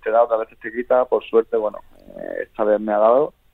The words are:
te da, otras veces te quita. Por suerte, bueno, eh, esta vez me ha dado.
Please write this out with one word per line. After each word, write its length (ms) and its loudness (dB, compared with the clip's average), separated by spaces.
te 80 -4
da, 120 4
otras 180 -2
veces 180 -12
te 140 -14
quita. 320 0
Por 180 -2
suerte, 320 0
bueno, 220 -4
eh, 260 -10
esta 220 -6
vez 160 0
me 100 -4
ha 60 0
dado. 360 2